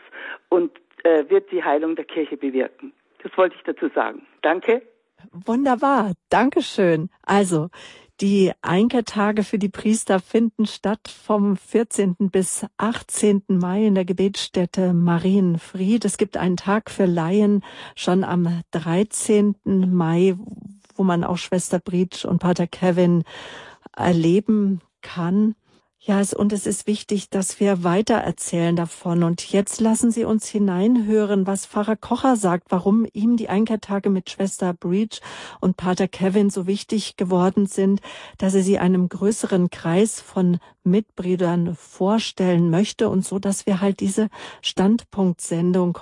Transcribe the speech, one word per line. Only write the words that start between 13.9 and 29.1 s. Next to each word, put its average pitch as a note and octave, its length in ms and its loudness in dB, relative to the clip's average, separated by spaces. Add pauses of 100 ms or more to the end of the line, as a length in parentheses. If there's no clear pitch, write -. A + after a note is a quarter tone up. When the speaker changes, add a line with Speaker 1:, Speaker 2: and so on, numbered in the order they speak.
Speaker 2:
der F#3+ 100 0
Gebetsstätte F#3 880 -2
Marienfried. F3+ 1120 2
Es G3 120 -4
gibt - 200 -2
einen F3+ 200 0
Tag G3+ 340 -2
für G3 140 0
Laien G3 580 2 (320)
schon F#3 280 0
am F3 460 0
dreizehnten F#3+ 1300 0
Mai, F3 400 2 (600)
wo G3+ 80 0
man F3 200 2
auch F3 140 -2
Schwester F3+ 420 -2
Breach F3+ 460 -4
und E3+ 140 0
Pater F3 280 0
Kevin F3 560 2 (720)
erleben F#3 840 2 (200)
kann. G3 540 0 (480)
Ja, G3 160 0
es, G3 140 -2
und G#3 180 0
es G3+ 140 -4
ist G#3 220 -6
wichtig, G#3 420 -4
dass - 300 -4
wir G3 240 2
weiter F#3+ 320 2
erzählen E3+ 600 -2
davon. E3+ 460 -2